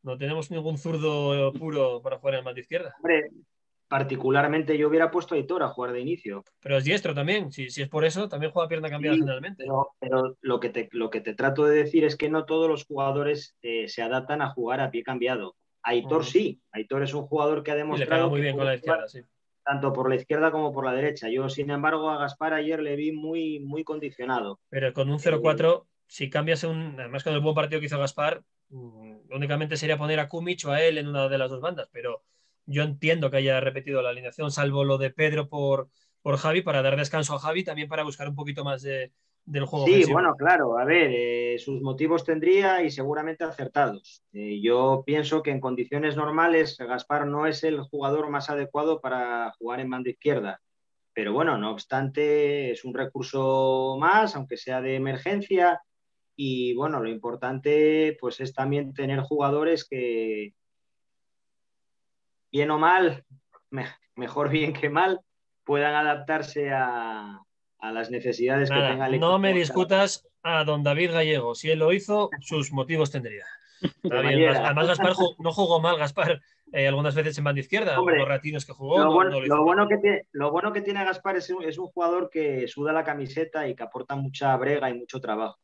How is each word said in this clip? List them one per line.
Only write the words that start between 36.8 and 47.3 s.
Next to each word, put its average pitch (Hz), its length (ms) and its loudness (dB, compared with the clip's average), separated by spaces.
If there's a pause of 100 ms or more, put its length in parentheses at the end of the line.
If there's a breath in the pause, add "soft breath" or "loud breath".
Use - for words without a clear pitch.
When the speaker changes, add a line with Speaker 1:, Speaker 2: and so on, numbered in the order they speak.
Speaker 1:
dar 135 140 2
descanso 147 380 -2
a 139 60 -6
Javi, 160 240 -4
también 151 240 -8
para 156 160 -4
buscar 147 240 -8
un 143 80 -8
poquito 143 260 -8
más 139 200 -4
de, 135 280 -6 (360)
del 143 180 -2
juego 143 220 -2
Speaker 2:
Sí, 180 80 8
Speaker 1:
ofensivo. 160 180 8
Speaker 2:
bueno, 170 240 4
claro, 139 420 4
a 123 60 2
ver, 156 280 6
eh, 120 460 0
sus 135 240 -6
motivos 156 420 0
tendría 180 600 4
y 147 60 0
seguramente 151 520 -4
acertados. 135 800 -2 (100)
Eh, 104 300 -6
yo 131 420 4
pienso 151 380 0
que 151 80 -2
en 135 100 -2
condiciones 135 540 -2
normales 156 640 2
Gaspar 127 480 -4
no 147 200 -2